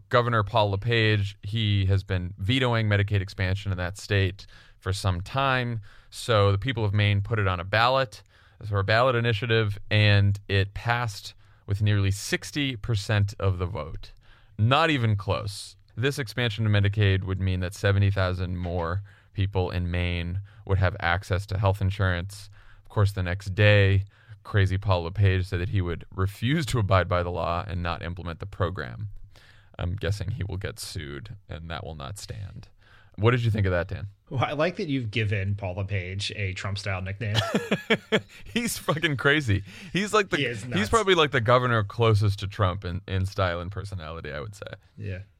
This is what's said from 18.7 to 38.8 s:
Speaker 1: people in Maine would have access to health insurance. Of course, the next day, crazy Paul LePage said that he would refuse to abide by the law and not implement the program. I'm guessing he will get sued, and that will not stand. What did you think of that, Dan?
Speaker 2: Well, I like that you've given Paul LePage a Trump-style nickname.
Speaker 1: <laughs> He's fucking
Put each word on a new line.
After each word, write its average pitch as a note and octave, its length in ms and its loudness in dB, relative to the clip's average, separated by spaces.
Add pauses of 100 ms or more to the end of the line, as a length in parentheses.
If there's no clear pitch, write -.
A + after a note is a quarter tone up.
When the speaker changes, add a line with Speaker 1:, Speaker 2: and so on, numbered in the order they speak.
Speaker 1:
people F#2+ 360 0
in F2 220 -4
Maine F2 480 -2 (260)
would F#2+ 120 2
have F#2 240 2
access F2 460 0
to F#2+ 100 -4
health F#2+ 240 2
insurance. F#2 680 -2 (360)
Of - 40 -20
course, G2+ 220 4
the F#2 120 -4
next F2+ 300 -4
day, G2 520 6 (380)
crazy F#2+ 340 2
Paul F#2+ 260 0
LePage F#2 420 2
said F2 140 -4
that F2+ 100 -2
he G2 120 0
would E2+ 240 -4 (100)
refuse A2+ 520 0
to B2+ 120 0
abide F#2 300 4
by F2 120 2
the F2 100 -4
law E2+ 360 -2
and F2 160 -6
not E2+ 180 -4
implement E2+ 380 -8
the - 60 -8
program. E2+ 640 -6 (680)
I'm F2 180 -4
guessing G2 360 -2
he - 120 -6
will G2 140 -6
get D2+ 220 -8
sued, C#2+ 560 -10 (140)
and E2 200 -12
that D#2+ 140 -8
will D#2+ 120 -12
not C#2 220 -12
stand. - 520 -14 (460)
What A2 160 4
did A#2+ 120 2
you A2+ 80 2
think G#2+ 160 2
of F#2 40 2
that, F2 180 0
Dan? E2 180 -8 (240)
Speaker 2:
Well, C#3 120 0
I - 100 0
like E3 240 -2
that F#3+ 100 -4
you've B2+ 240 -2
given G2+ 420 0
Paul G2 220 -6
LePage F#2+ 600 -4
a F#2+ 180 -4
Trump-style F#2+ 500 -6
nickname. G#2 320 -4 (600)
Speaker 1:
<laughs> - 480 -4
He's - 360 -4
fucking D#3 380 0